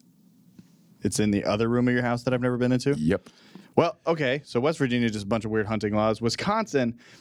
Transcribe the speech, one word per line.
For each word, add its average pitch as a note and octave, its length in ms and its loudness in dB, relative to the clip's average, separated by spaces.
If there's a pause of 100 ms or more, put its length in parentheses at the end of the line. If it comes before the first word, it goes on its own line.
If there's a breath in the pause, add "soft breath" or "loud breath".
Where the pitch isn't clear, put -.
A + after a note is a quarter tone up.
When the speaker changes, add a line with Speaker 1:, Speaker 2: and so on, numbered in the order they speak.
(1040)
Speaker 1:
It's G#2 160 -2
in G#2+ 140 2
the G2+ 120 0
other G#2+ 240 0
room B2 200 2
of B2 60 2
your B2 80 0
house A#2+ 220 -2
that B2+ 100 0
I've B2 80 -2
never B2 160 -2
been B2 140 2
into? B2+ 220 0
Speaker 2:
Yep. G2 340 -2 (480 loud breath)
Speaker 1:
Well, E3 300 2
okay, D3+ 380 0
so - 160 -2
West D#3 180 0
Virginia, A#2+ 300 2
just G#2 160 -4
a G2 40 -10
bunch A2+ 180 -2
of G#2+ 40 -4
weird A2 140 0
hunting G#2+ 300 -2
laws. G#2+ 260 2
Wisconsin, C3 800 -2 (220 loud breath)